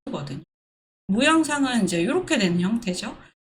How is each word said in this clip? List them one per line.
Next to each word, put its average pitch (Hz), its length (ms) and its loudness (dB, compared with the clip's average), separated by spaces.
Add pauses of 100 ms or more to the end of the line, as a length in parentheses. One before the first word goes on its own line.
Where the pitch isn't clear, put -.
두거든요. 143 380 -10 (640)
모양상은 277 760 2
이제 170 160 0
이렇게 302 380 0
되는 175 220 2
형태죠. 202 560 -4 (360)